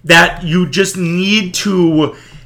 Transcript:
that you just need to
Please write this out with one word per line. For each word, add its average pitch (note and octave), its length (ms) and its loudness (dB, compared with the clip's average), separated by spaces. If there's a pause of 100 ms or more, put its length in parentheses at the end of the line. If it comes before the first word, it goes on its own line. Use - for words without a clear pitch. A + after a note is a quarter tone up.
that E3+ 400 2
you E3+ 240 0
just F#3 300 -2
need F3+ 560 -2
to E3 600 0 (320)